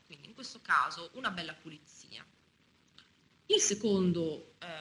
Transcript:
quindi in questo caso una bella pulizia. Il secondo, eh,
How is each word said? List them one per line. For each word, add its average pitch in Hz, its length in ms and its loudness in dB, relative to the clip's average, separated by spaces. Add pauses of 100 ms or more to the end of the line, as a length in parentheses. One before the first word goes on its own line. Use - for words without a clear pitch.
quindi 143 180 -20
in 220 80 -20
questo 240 300 -14
caso 160 500 2
una 247 160 -4
bella 170 240 -6
pulizia. 147 720 -18 (1200)
Il - 120 6
secondo, 180 1000 2
eh, - 80 -14 (160)